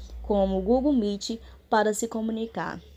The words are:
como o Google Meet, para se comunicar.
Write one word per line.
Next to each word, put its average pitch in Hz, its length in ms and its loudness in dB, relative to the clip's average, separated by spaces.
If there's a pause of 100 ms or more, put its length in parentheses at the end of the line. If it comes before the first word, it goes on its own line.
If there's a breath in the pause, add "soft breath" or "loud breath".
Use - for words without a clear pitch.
(220 loud breath)
como 196 360 2
o 190 40 0
Google 254 300 4
Meet, 208 460 0 (320 soft breath)
para 214 240 4
se 226 140 -2
comunicar. 220 720 -4 (160)